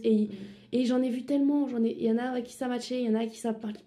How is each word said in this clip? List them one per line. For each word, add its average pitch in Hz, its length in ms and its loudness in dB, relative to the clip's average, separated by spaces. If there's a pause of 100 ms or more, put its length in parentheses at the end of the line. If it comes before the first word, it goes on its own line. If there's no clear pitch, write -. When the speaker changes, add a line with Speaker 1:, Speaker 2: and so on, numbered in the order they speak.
Speaker 1:
Et 226 80 6
il, 214 140 4
Speaker 2:
Mm. - 20 -8 (420)
Speaker 1:
et 247 140 2
j'en 254 180 2
ai 254 60 0
vu 240 160 -4
tellement, 285 420 2
j'en 240 160 0
ai, 226 160 2
il - 60 0
y 226 60 4
en 226 60 4
a 240 60 0
avec 247 220 -2
qui - 80 -16
ça 254 160 -4
matchait, 247 320 -2
il 240 60 0
y - 20 2
en 214 60 4
a 220 40 2
avec 226 120 -2
qui - 80 -16
ça 233 120 -2
matche 214 360 -6